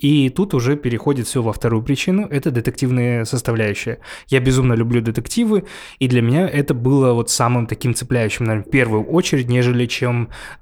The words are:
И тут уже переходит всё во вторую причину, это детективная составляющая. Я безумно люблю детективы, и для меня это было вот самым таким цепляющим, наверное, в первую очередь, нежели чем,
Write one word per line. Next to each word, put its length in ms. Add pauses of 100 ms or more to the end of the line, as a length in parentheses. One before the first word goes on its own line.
И 300
тут 240
уже 220
переходит 520
всё 140
во 100
вторую 320
причину, 440
это 220
детективная 760
составляющая. 760 (260)
Я 140
безумно 320
люблю 280
детективы, 640 (380)
и 80
для 140
меня 260
это 260
было 380
вот 180
самым 380
таким 260
цепляющим, 520
наверное, 200
в 40
первую 340
очередь, 440
нежели 380
чем, 440 (320)